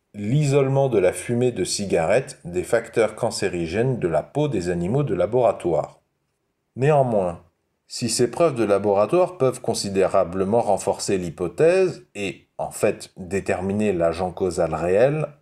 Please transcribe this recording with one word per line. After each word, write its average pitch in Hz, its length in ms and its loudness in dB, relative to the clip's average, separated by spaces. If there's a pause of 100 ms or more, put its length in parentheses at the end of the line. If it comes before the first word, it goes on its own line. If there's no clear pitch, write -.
(180)
l'isolement 135 680 2
de 113 100 2
la 90 140 4
fumée 120 400 -2
de 120 120 -4
cigarette 98 800 0
des 87 160 -4
facteurs 113 540 0
cancérigènes 101 840 -2
de 90 100 -2
la 78 140 0
peau 147 260 -4
des 90 220 -2
animaux 90 320 0
de 117 100 -4
laboratoire. 107 880 0 (760)
Néanmoins, 120 680 2 (440)
si - 220 -6
ces 120 220 0
preuves 160 240 2
de 113 100 0
laboratoire 104 720 2
peuvent 127 240 0
considérablement 95 1040 0
renforcer 98 560 0
l'hypothèse 156 960 0
et, 98 320 -8 (100)
en 76 140 -8
fait, - 480 -2
déterminer 95 760 -2
l'agent 85 400 0
causal 85 420 -2
réel, 110 520 2 (160)